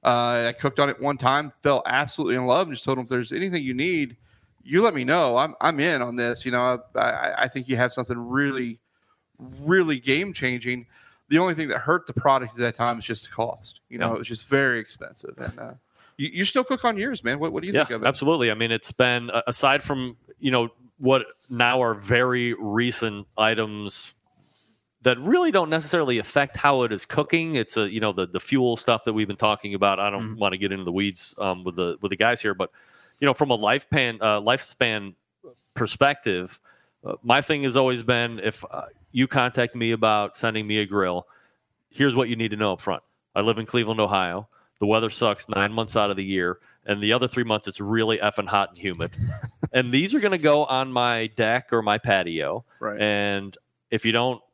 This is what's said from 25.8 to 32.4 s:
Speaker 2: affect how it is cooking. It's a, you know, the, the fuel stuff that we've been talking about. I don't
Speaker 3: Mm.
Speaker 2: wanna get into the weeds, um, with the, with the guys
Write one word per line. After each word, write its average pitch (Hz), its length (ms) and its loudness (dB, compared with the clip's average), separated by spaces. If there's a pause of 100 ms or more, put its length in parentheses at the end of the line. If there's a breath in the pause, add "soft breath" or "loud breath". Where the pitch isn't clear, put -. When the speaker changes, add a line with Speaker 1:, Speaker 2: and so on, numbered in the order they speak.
Speaker 2:
affect 139 400 0
how 139 240 4
it 117 100 0
is 101 140 -4
cooking. 165 500 0
It's 117 220 -2
a, 107 140 2
you 110 80 -4
know, 104 120 0
the, 92 140 0
the 90 140 -6
fuel 123 360 2
stuff 113 300 0
that 113 80 0
we've 107 140 0
been 101 100 -8
talking 104 380 -2
about. 98 240 2
I 101 100 0
don't 107 260 -6
Speaker 3:
Mm. 110 40 -16
Speaker 2:
wanna 98 180 0
get 98 140 -2
into 95 120 -6
the 87 80 -4
weeds, 98 460 -2
um, 92 260 -2
with 90 120 -6
the, 87 260 -2
with 101 80 -4
the 95 80 -4
guys 113 240 2